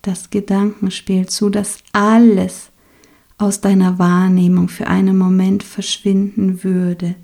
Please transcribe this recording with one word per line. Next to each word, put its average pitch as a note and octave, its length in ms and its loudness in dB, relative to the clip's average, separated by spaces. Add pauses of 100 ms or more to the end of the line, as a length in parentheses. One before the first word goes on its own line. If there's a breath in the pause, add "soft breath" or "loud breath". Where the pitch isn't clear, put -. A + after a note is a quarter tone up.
das - 260 -8
Gedankenspiel G3 1000 -2
zu, - 220 -2
dass G3+ 300 -4 (140)
alles G#3 760 2 (720 soft breath)
aus G3+ 220 -2
deiner F#3 360 2
Wahrnehmung F3+ 680 2
für - 180 -10
einen F#3+ 320 0
Moment F#3 460 2
verschwinden G3 1000 -4
würde, F3+ 600 -2